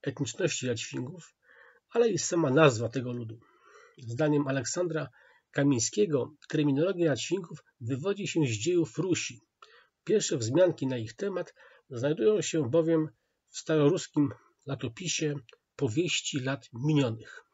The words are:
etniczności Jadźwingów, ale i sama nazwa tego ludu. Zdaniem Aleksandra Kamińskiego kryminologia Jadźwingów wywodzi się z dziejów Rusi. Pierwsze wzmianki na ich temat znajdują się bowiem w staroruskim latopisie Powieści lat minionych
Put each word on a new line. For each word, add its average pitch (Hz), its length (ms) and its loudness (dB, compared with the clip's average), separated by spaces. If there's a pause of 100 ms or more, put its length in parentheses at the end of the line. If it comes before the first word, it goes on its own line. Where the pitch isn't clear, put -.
etniczności 143 640 -4
Jadźwingów, 131 680 -8 (560)
ale 233 180 4
i 180 100 2
sama 165 320 0
nazwa 127 380 6
tego 123 240 -6
ludu. 113 280 -8 (580)
Zdaniem 139 500 0
Aleksandra 151 600 -2 (420)
Kamińskiego 143 840 2 (140)
kryminologia 156 580 2
Jadźwingów 160 580 -2 (160)
wywodzi 147 480 -4
się 170 180 0
z 120 40 -2
dziejów 156 480 0
Rusi. 160 420 -2 (640)
Pierwsze 196 320 0
wzmianki 139 500 2
na 131 100 -2
ich 113 180 -8
temat 196 400 -6 (360)
znajdują 165 520 2
się 147 280 -2
bowiem 160 380 2 (400)
w - 100 -14
staroruskim 147 720 2 (340)
latopisie 147 680 -4 (420)
Powieści 143 640 -2
lat 135 320 -6
minionych 127 800 -2